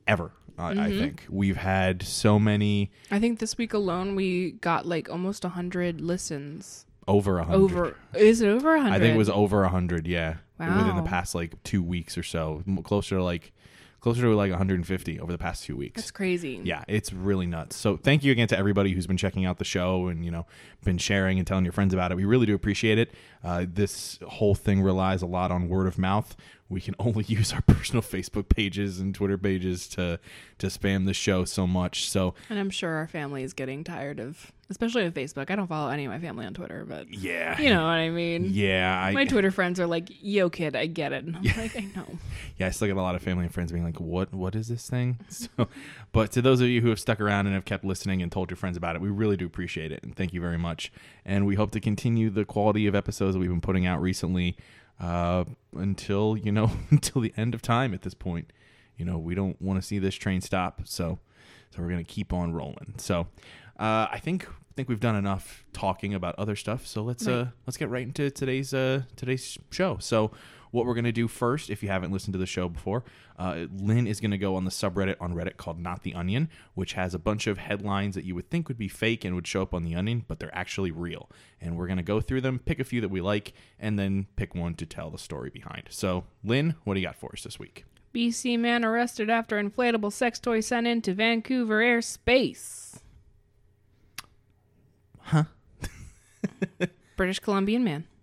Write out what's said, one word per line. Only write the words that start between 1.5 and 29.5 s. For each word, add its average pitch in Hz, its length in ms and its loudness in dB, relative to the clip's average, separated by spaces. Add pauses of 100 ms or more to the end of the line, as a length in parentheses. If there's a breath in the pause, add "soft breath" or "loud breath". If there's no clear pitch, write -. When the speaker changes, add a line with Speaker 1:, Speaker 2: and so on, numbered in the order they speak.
Speaker 1:
had 92 460 2
so 107 340 4
many. 104 540 2 (180 loud breath)
Speaker 2:
I 202 100 0
think 233 200 0
this - 180 -4
week 226 160 -2
alone 196 420 -2
we 185 360 0
got, - 340 -2
like, 170 240 -4
almost 190 360 -4
a 180 40 -4
hundred 175 520 -4
listens. 156 840 -6 (220)
Speaker 1:
Over 98 320 4
a 82 60 0
hundred. 190 180 8
Speaker 2:
Over, 175 320 2 (180)
is 220 280 8
it 214 80 6
over 277 260 4
a 302 60 4
hundred? 214 140 4
Speaker 1:
I 98 40 4
think 113 160 6
it - 20 6
was 107 120 6
over 101 340 6
a 95 60 4
hundred, 87 360 0
yeah. 82 300 0 (240)
Within 165 180 2 (180)
the 185 60 0
Speaker 2:
Wow. 160 40 0
Speaker 1:
past, 90 280 -2
like, 85 300 -6
two 98 180 2
weeks 87 360 -4
or 85 60 -2
so, 78 440 -4
m-, 92 160 0
closer 98 340 0
to, 92 60 2
like, 87 280 -2 (480 loud breath)
closer 120 220 2
to, 117 140 6
like, 101 160 4
a 87 60 0
hundred 95 180 4
and 87 120 0
fifty 90 320 -4
over 80 120 -6
the 85 60 -4
past 82 260 -6
two 67 120 -6
weeks. 69 260 -8
Speaker 2:
That's - 100 -12
crazy. 175 520 -4
Speaker 1:
Yeah, - 240 -2
it's 104 240 -2
really 95 360 0
nuts. 82 280 -6
So 98 220 2
thank 139 260 4
you 139 80 6
again 117 180 4
to 110 80 4
everybody 98 360 4
who's 90 140 -2
been 92 100 2
checking 95 280 0
out 90 120 0
the - 80 -4
show 92 420 0
and, 85 160 -4
you 85 80 -4
know, 85 140 -6 (380 loud breath)
been 90 140 2
sharing 95 420 2
and 90 80 0
telling 92 180 2
your 90 60 0
friends 95 220 2
about 90 180 2
it. 87 40 -2
We 95 100 0
really 117 200 6
do 104 80 4
appreciate 104 460 2
it. 117 120 2 (320 loud breath)
Uh, 90 240 -2
this 95 600 -2
whole 101 280 2
thing 98 260 4
relies 95 400 2
a 92 40 -2
lot 90 260 0
on 90 180 0
word 92 180 2
of 87 100 -2
mouth. 95 380 0 (340 loud breath)
We 92 120 -4
can 95 140 -6
<laughs> - 40 -8
only 110 260 2
use 107 280 2
our - 80 -2
personal - 400 6
Facebook - 480 -2
pages 98 500 0
and 95 160 -2
Twitter 98 220 0
pages 92 520 -2